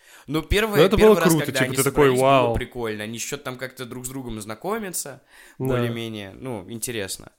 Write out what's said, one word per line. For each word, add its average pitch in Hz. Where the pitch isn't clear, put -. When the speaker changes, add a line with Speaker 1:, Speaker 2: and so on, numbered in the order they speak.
Speaker 1:
Ну, 160
первый, 208
Speaker 2:
Ну, 156
это 196
Speaker 1:
первый 214
Speaker 2:
было 185
Speaker 1:
раз, 165
Speaker 2:
круто, 156
Speaker 1:
когда 135
Speaker 2:
типа, 127
Speaker 1:
они 131
Speaker 2:
ты 135
такой: 139
Speaker 1:
собрались, 127
было 131
Speaker 2:
"Вау". 123
Speaker 1:
прикольно. 110
Они 113
что-то 139
там 127
как-то 127
друг 123
с -
другом 123
знакомятся, 156
Speaker 2:
Да. 131
Speaker 1:
более-менее, 117
ну, 120
интересно. 110